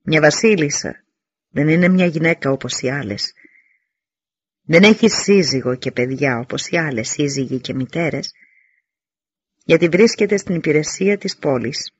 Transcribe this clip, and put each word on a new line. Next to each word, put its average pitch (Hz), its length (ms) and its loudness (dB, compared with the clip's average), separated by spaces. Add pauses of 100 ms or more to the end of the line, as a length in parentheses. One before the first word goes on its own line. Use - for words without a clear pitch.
Μια 151 200 0
βασίλισσα 156 800 2 (460)
δεν 147 180 0
είναι 175 200 4
μια 185 180 4
γυναίκα 160 460 0
όπως 135 280 -6
οι 127 100 -2
άλλες. 127 440 -6 (1300)
Δεν 165 220 4
έχει 214 260 6
σύζυγο 131 680 0
και 131 160 -8
παιδιά 127 480 -2
όπως - 280 -8
οι 170 100 -4
άλλες 135 320 -4
σύζυγοι 139 500 -4
και - 140 -10
μητέρες, 139 580 -6 (1300)
γιατί 165 240 2
βρίσκεται 202 500 2
στην 190 180 -4
υπηρεσία 165 600 0
της 196 200 -8
πόλης. 127 520 -4 (100)